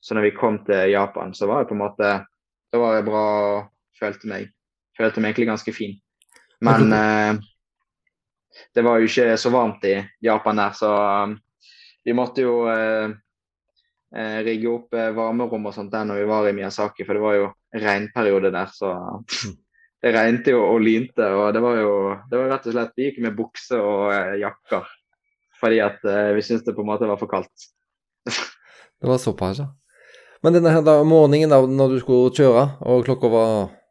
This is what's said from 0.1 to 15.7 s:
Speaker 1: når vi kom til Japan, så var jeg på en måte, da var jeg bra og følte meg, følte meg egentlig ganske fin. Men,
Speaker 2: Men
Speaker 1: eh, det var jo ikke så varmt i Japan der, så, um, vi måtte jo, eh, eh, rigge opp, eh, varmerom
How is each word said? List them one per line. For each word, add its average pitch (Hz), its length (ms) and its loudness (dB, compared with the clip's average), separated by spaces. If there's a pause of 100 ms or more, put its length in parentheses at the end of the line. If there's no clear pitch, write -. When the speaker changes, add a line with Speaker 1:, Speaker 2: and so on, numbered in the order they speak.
Speaker 1:
når 107 80 2
vi 104 80 0
kom 110 320 -2
til 95 240 2
Japan, 98 420 -2
så 101 140 -6
var 120 160 -2
jeg - 80 -6
på 107 80 -6
en 101 60 -4
måte, 104 260 -2 (640)
da 120 80 2
var 113 160 0
jeg 104 80 -4
bra 107 160 -2 (160)
og 101 320 -2 (300)
følte 104 280 -8
meg, 104 220 -10 (480)
følte 113 240 -2
meg 107 80 -2
egentlig 117 220 -2
ganske 110 200 -8
fin. 101 220 -10 (680)
Men, 113 300 4
Speaker 2:
Men 110 80 2
Speaker 1:
eh, 107 420 0 (1300)
det 120 100 2
var 117 160 4
jo 110 80 2
ikke 113 320 2
så 123 140 0
varmt 110 340 0
i 95 60 4 (320)
Japan 107 340 0
der, 104 160 -2
så, 107 140 0 (320)
um, 104 160 -6 (680)
vi 117 140 -2
måtte 127 240 -2
jo, 120 140 0 (120)
eh, 110 460 -2 (1000)
eh, 110 320 -8
rigge 113 240 -4
opp, 117 300 -6
eh, 113 160 -2
varmerom 113 560 -4